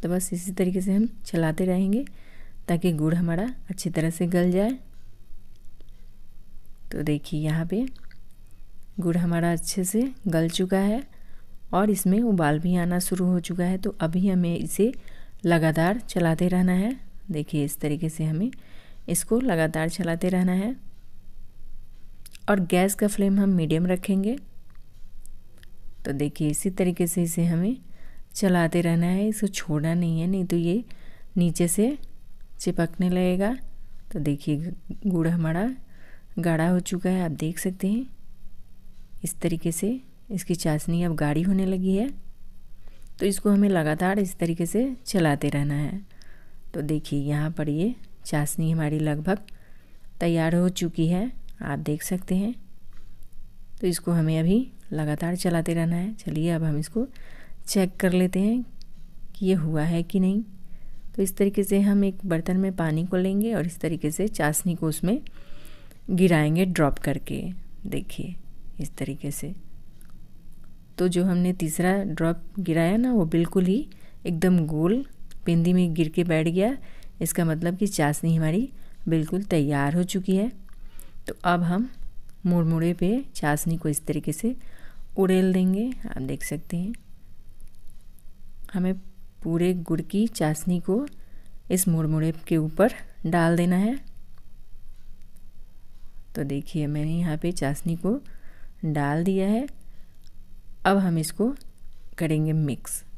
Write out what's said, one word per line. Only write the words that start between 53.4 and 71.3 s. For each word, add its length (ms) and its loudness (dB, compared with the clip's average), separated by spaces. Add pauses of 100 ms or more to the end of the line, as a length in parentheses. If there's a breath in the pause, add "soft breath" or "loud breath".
तो 80 0
इसको 260 0
हमें 280 4
अभी 260 4 (260)
लगातार 460 0
चलाते 360 2
रहना 220 2
है। 200 -2
चलिए 340 0
अब 140 2
हम 140 2
इसको 280 -2 (560 loud breath)
चेक 340 2
कर 160 4
लेते 280 4
हैं 220 2 (720)
कि 120 -2
ये 80 6
हुआ 280 2
है 200 2
कि 180 0
नहीं। 220 4 (720 soft breath)
तो 80 2
इस 140 0
तरीके 280 4
से 160 4
हम 240 6
एक 220 0
बर्तन 300 2
में 200 2
पानी 300 2
को 100 0
लेंगे 380 2
और 120 0
इस 140 -6
तरीके 300 0
से 180 -2
चाशनी 460 0
को 140 0
उसमें 320 0 (880 loud breath)
गिराएंगे 560 6
ड्रॉप 320 4
करके। 440 -2 (440)
देखिए 480 -6 (460)
इस 160 -6
तरीके 340 -4
से। 240 -6 (1400)
तो 100 4
जो 160 2
हमने 300 4